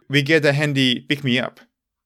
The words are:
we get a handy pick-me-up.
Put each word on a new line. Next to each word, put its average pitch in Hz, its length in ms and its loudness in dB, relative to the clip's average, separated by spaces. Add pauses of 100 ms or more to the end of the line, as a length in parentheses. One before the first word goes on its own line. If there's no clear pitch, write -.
(100)
we 139 140 2
get 156 200 2
a 143 100 2
handy 139 480 0
pick-me-up. 135 580 -4 (460)